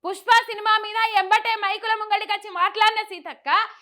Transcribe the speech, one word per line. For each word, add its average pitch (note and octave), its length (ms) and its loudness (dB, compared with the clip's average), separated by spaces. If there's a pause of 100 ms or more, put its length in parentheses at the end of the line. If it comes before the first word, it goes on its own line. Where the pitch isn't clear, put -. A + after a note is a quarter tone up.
పుష్ప F#4+ 240 -2
సినిమా A4 480 4
మీద G#4+ 200 -6 (200)
ఎంబటే G#4+ 360 2
మైకుల G#4+ 400 -2
ముంగడికి G#4+ 380 -2
వచ్చి G4+ 180 -6
మాట్లాడిన G#4 520 0
సీతక్క, F4 640 -2 (140)